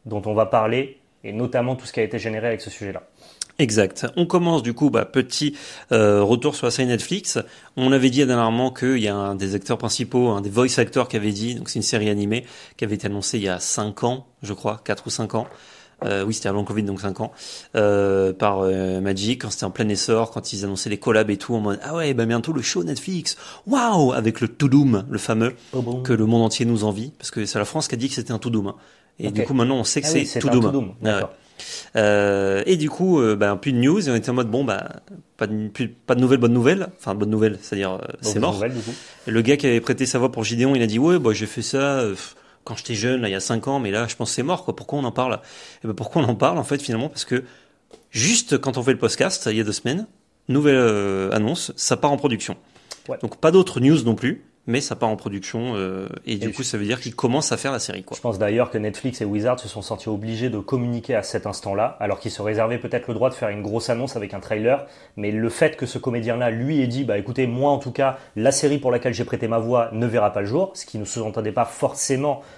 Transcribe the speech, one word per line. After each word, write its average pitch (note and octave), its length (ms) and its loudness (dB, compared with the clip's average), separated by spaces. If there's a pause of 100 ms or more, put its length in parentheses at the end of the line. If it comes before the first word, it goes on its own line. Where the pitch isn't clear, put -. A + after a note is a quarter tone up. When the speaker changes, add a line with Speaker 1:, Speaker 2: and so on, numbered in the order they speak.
Speaker 1:
dont G#2+ 200 -6
on G#2+ 80 -2
va G#2+ 120 4
parler, A#2+ 520 0 (280)
et G#2 80 -10
notamment B2 420 -2
tout - 100 -12
ce - 80 -14
qui B2 60 -4
a A2+ 40 4
été A2 160 -4
généré A2 280 -4
avec A2+ 140 -2
ce - 80 -12
sujet-là. F#2+ 340 -10 (540)
Speaker 2:
Exact. G#2+ 480 2 (120)
On F3 80 4
commence E3+ 380 2
du A#2 100 -2
coup, C#3+ 160 2
bah, A2+ 160 2
petit, C#3 500 -2 (380)
euh, G#2 280 6
retour A#2+ 340 2
sur - 120 -2
la A#2 40 0
série B2+ 180 -2
Netflix. F3 500 -2 (380)
On C3 160 4
avait C3 160 6
dit C3+ 160 4
dernièrement A#2+ 440 2
qu'il B2+ 280 0
y G#2 100 0
a G2+ 80 0
un G2+ 180 -2
des G2 220 -2
acteurs A2+ 220 -2
principaux, B2 500 0
un G2+ 140 0
des G2+ 80 -6
voice B2+ 280 2
actors A#2+ 300 2
qui - 80 -8
avait G#2 160 0
dit, A2+ 240 -4
donc - 140 -10
c'est A#2 100 -4
une G#2 40 -2
série G#2+ 260 0
animée G#2 340 0 (320)
qui - 80 -6
avait G#2 120 -2
été G#2+ 120 -6
annoncée G2+ 300 -4
il G2 80 -2
y - 20 0
a F2+ 140 -2
cinq G#2 420 -4
ans, B2+ 240 -2 (160)
je G2+ 80 -8
crois, G#2+ 320 -6
quatre - 240 -6
ou - 20 -10
cinq A2 260 -6
ans. A2+ 120 -2 (560)
Euh, G2+ 220 0
oui, A2 80 -2
c'était - 160 -4
avant G2+ 100 0
le G2+ 60 -2
covid, G#2 180 -2
donc G2 160 -4
cinq G2 220 -6
ans, A2+ 100 -6 (460)
euh, G2 560 4
par, G2 260 0
euh, F#2+ 400 0
Magic, G2 440 -2
quand A2 60 -6
c'était - 140 -8
en F#2+ 80 -4
plein G#2+ 160 -2
essor, A2 440 0
quand - 200 -8
ils G2+ 140 -8
annonçaient G2 240 -6
les G#2 80 -4
collabs G#2+ 320 2
et G2 80 0
tout, A#2+ 180 -4
en A2 60 0
mode, G2+ 200 -2
ah D3+ 140 -8
ouais, D3+ 180 0
bah, A#2 120 2
bientôt A#2 260 0
le C#3 100 -2
show F3 220 -2
Netflix, E3 540 -4 (280)
waouh, G#3+ 460 4
avec A2+ 300 0
le A#2+ 80 0
Toudoum, B2+ 600 4
le G#2+ 80 -4
fameux, A2+ 360 0 (180)
Speaker 1:
Oh B2+ 100 -2
bon. A#2+ 220 -4
Speaker 2:
que B2+ 80 0
le A2 140 4
monde A#2 160 6
entier A2+ 240 2
nous A2+ 180 2
envie, G#2+ 340 -2
parce - 140 -12
que G#2+ 140 -6
c'est - 120 -4
la G#2 60 0
France - 240 -4
qui B2+ 80 -4
a - 20 -4
dit C3+ 120 -2
que - 60 -8
c'était A#2+ 180 -6
un G#2+ 60 -2
Toudoum, A2 280 -2
hein. G2+ 80 -8 (420)
Et G#2+ 120 -4
Speaker 1:
Ok. G2+ 40 -8
Speaker 2:
du G#2+ 120 0
coup, C#3 80 -4
maintenant, B2+ 240 4
on A2+ 80 0
sait - 160 -2
que D3+ 60 -4
Speaker 1:
Ah - 20 -2
Speaker 2:
c'est D#3+ 100 4
Speaker 1:
oui, D3 60 0
c'est - 140 -4
Speaker 2:
Toudoum. A#2+ 260 4
Speaker 1:
un - 20 6
Toudoum, B2+ 220 0
Speaker 2:
Ouais, F#2+ 40 -16 (100)
Speaker 1:
d'accord. G#2 260 0
Speaker 2:
ouais. - 60 -20 (600)
Euh, G2+ 680 4
et F#3 100 6
du D3+ 140 0
coup, F3+ 320 4
euh, G#2+ 160 4
bah, G2+ 180 4
plus C3 160 -2
de B2 60 2
news, D#3 280 4
et C3+ 60 0
on A#2 40 4
était A2 140 0
en A#2+ 40 2
mode, A#2+ 180 0
bon, C3 140 0
bah, G2 300 -4 (420)
pas A2+ 100 -2
de, G#2+ 220 -4
plus, A#2 180 -4
pas - 280 -2
de B2 40 0
nouvelles, B2+ 200 6
bonnes A#2 120 6
nouvelles, C#3 360 4 (120)
enfin, G2+ 160 -4
bonne G#2 140 0
nouvelle, G#2+ 320 2
c'est-à-dire, G2 320 -4
euh, F#2+ 60 -6 (200)
c'est G#2 200 -2
Speaker 1:
Mauvaise - 20 2
Speaker 2:
mort. - 140 2
Speaker 1:
nouvelle, A2+ 180 -2
du A#2+ 80 -6
coup. G#2 100 -8 (360)
Speaker 2:
Et A2+ 40 -4
le A2+ 100 4
gars C3 140 6
qui C#3+ 100 0
avait A#2+ 140 4
prêté B2 260 0
sa C3 140 0
voix B2+ 100 4
pour A#2 140 -4
Gideon, A#2+ 320 2
il B2 60 4
a A#2 60 4
dit, G#2+ 120 2
ouais, E3+ 180 4
bah, C3 140 2
j'ai G#2 140 0
fait A#2 160 -8
ça, C3+ 160 -2 (220)
euh, G#2 160 -2 (500)
quand A2+ 100 -10
j'étais - 200 -8
jeune, B2 260 0
là, G#2+ 80 0
il - 20 -2
y F#2+ 40 -2
a G2 40 -2
cinq A#2 300 -2
ans, C#3 100 0
mais G#2 120 -2
là, A2+ 180 0
je - 80 -10
pense A2+ 140 -4
que - 40 -4
c'est B2 80 -2
mort, E3+ 220 -2
quoi. G#2 100 -4
Pourquoi - 240 -6
on C3+ 60 -2
en A2+ 80 -2
parle ? B2+ 260 -2 (440)
Et A2+ 40 -8
ben, G#2+ 60 -4
pourquoi A2+ 280 -2
on A#2+ 40 4
en A2+ 100 2
parle, D#3+ 220 2
en C3+ 60 -2
fait, C#3+ 180 -2
finalement ? A#2+ 260 -2
Parce - 160 -8
que B2+ 220 -2 (640)
juste D3 460 2
quand B2+ 200 -2
on B2 60 -2
fait C3+ 100 4
le C3+ 40 0
podcast, - 520 0
il A2 80 0
y A2+ 40 2
a - 20 2
deux G#2 80 -2
semaines, D#3+ 360 -4 (420)
nouvelle, C#3+ 260 6
euh, G2+ 560 2
annonce, A2 440 0
ça - 200 0
part D3 160 2
en C#3 60 0
production. A#2 400 -2 (500)
Speaker 1:
Ouais. C3 140 -8
Speaker 2:
Donc, A2+ 160 -6
pas D#3+ 140 4
d'autres F#3 280 6
news C#3 240 6
non A2+ 120 4
plus, - 280 -4 (240)
mais B2+ 140 0
ça A#2 140 -6
part A2+ 140 2
en G#2+ 60 0
production, A2 600 -6
euh, F#2+ 320 -4 (180)
et A2 120 -4
du A2+ 100 -4
Speaker 1:
Et G#2+ 40 -4
Speaker 2:
coup, C3 120 -8
Speaker 1:
je A#2 60 -4
Speaker 2:
ça A2 100 -4
veut G#2 60 -4
dire B2 140 -2
qu'ils A#2 160 -10
commencent C#3 360 0
à A2+ 60 -4
faire C#3 140 -4
la B2+ 60 -4
série, F#2+ 260 -8
quoi. - 140 -12
Speaker 1:
Je - 40 -14
pense G#2+ 180 -2
d'ailleurs A2 320 2
que A2+ 80 -2
Netflix G#2+ 420 -6
et A2+ 40 -2
Wizard G#2 340 0
se A2 80 -12
sont G2+ 160 -12
sentis - 260 -8
obligés A2 400 -4
de G#2+ 80 -4
communiquer A#2+ 560 -4
à G#2 80 2
cet - 240 -6
instant-là, G#2 540 -2
alors G2+ 200 -2
qu'ils A2 120 -8
se - 100 -10
réservaient A2 380 0
peut-être B2 280 -6
le A#2+ 60 -4
droit A#2+ 160 2
de - 60 -12
faire A2 140 -4
une G#2 120 -8
grosse A2 300 -4
annonce A#2+ 240 -4
avec G2+ 180 -6
un G2 60 -8
trailer, A#2 480 0 (300)
mais G#2 120 -2
le A2 200 0
fait D#3 280 0
que C3+ 80 -6
ce B2+ 140 -8
comédien-là, A#2+ 500 -2
lui, C3 320 0
ait B2 60 2
dit, B2+ 160 -2
bah, G#2 160 0
écoutez, B2+ 260 -2
moi, B2+ 240 0
en C#3 80 4
tout B2+ 140 -6
cas, C3+ 260 0 (180)
la A#2 160 2
série C#3+ 280 2
pour C3 100 0
laquelle B2 240 0
j'ai A2 100 -2
prêté A#2 240 -4
ma A2+ 120 0
voix A#2 340 2
ne A#2 140 0
verra G#2 260 2
pas G#2 80 -2
le G2+ 60 -4
jour, F3+ 260 0
ce - 140 -14
qui A2+ 100 -10
ne G#2+ 80 -6
sous-entendait A2 460 -4
pas A#2 140 0
forcément, C3+ 760 -2 (160)